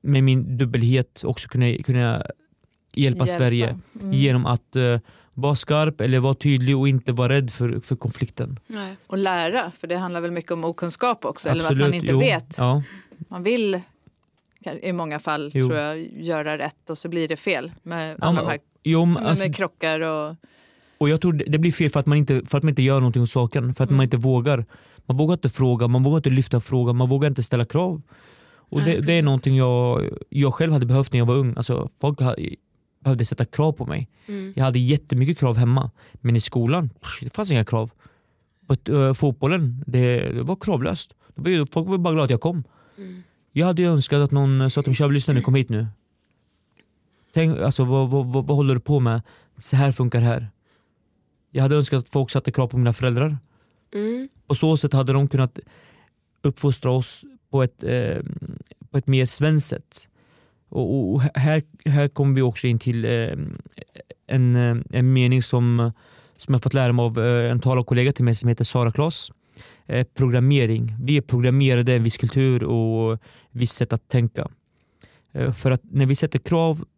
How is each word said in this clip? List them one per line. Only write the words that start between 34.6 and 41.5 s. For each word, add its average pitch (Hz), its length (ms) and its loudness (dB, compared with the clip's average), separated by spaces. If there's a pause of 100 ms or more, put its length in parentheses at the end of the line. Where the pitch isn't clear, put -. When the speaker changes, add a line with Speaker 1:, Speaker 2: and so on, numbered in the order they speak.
Speaker 1:
hade 127 140 0
jättemycket 135 600 0
krav 120 180 0
hemma, 123 340 2 (240)
men 117 220 0
i 110 40 2
skolan, 127 480 -2
pff, - 320 -14
det 123 140 -12
fanns 202 180 -4
inga 113 120 2
krav. 113 260 -4 (760)
På 139 60 0
ett, - 160 -4
eh, 135 260 2
fotbollen, 139 720 -2
det, 123 460 0
det 123 100 -4
var 170 140 -4
kravlöst. 160 580 -4 (200)
Det 135 80 -12
var 170 80 -2